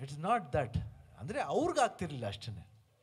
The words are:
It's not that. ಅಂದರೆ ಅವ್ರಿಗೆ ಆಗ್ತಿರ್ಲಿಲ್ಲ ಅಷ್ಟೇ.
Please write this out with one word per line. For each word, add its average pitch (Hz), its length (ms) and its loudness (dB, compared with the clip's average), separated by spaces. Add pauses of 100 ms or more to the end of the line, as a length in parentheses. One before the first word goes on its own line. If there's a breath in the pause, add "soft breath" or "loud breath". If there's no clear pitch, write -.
It's 139 160 -8
not 185 340 2
that. 135 260 2 (400)
ಅಂದರೆ 208 220 -4
ಅವ್ರಿಗೆ 285 400 2
ಆಗ್ತಿರ್ಲಿಲ್ಲ 147 460 2
ಅಷ್ಟೇ. 95 400 -6 (360)